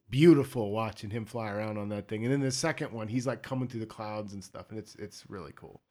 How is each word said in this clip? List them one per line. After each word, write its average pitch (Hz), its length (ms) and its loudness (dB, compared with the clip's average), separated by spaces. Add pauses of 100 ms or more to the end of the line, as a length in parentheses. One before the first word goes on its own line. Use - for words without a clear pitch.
beautiful 135 640 8
watching 110 400 -4
him 113 140 -4
fly 110 260 -6
around 107 280 -4
on 104 100 -6
that 104 180 -6
thing. 110 160 -4
And 123 100 2
then 143 60 2
the 135 140 0
second 151 400 -2
one, 110 160 -6
he's, 120 180 -2
like, 120 160 -4
coming 127 240 -2
through 117 140 -6
the 110 60 -4
clouds 107 480 -8
and 95 100 -10
stuff, - 260 -16
and 110 80 -10
it's, 107 160 -14
it's - 340 -12
really 87 280 -10
cool. - 240 -20 (100)